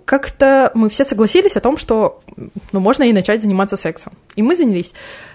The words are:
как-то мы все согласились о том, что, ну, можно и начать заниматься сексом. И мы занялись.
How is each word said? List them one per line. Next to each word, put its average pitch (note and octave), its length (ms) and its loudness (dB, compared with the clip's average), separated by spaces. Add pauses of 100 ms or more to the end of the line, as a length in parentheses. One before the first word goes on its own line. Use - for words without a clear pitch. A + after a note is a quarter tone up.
как-то C4+ 680 2
мы A3 140 2
все G#3+ 160 -2
согласились A3+ 540 0
о - 20 -4
том, B3 180 0
что, - 440 -2 (500)
ну, G3 80 -2
можно A3 240 2
и A#3+ 80 4
начать G#3 300 0
заниматься G3+ 340 0
сексом. - 380 -8 (240)
И G#3+ 40 0
мы C4+ 140 2
занялись. A3 380 -2 (420)